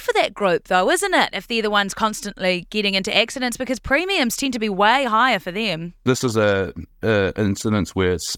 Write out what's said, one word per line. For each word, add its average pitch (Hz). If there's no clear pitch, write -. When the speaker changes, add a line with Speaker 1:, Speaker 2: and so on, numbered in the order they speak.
Speaker 1:
for 480
that 359
group, 180
though, 190
isn't 370
it, 254
if 190
they're 226
the 208
ones 202
constantly 190
getting 202
into 190
accidents, 233
because 220
premiums 320
tend 277
to 247
be 220
way 208
higher 226
for 175
them. 175
Speaker 2:
This 127
is 113
a, 101
a 104
incident 101
where 92
it's, -